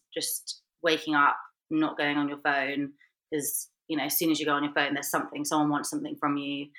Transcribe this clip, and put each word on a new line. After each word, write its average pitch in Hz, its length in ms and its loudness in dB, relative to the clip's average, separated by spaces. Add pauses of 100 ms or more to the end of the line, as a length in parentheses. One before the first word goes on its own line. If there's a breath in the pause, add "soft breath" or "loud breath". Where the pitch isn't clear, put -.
(140)
just - 480 -6 (220)
waking 160 320 2
up, 143 220 6 (340)
not 156 260 2
going 147 200 0
on 143 120 0
your 143 100 -8
phone, 143 540 0 (400)
'cause - 360 -4 (180)
you 160 100 -2
know, - 80 0
as 196 120 -2
soon 165 140 2
as 147 80 2
you 151 60 -2
go 147 80 2
on 143 100 2
your 147 100 -2
phone, 143 200 2
there's 143 160 -2
something, 147 360 -2
someone 151 240 4
wants 143 200 0
something 151 300 -6
from 143 180 0
you. 143 300 -6 (120 loud breath)